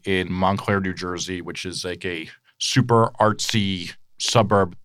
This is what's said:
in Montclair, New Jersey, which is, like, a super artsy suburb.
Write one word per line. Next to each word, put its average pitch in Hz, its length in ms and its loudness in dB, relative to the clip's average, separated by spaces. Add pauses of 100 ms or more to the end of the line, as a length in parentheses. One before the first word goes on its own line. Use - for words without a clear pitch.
in 92 260 0
Montclair, 98 480 2
New 92 140 -4
Jersey, 90 480 -8
which 85 240 -10
is, 85 180 -8
like, 90 220 -8
a 82 240 -8 (300)
super 117 600 4
artsy 101 720 0 (260)
suburb. 101 680 2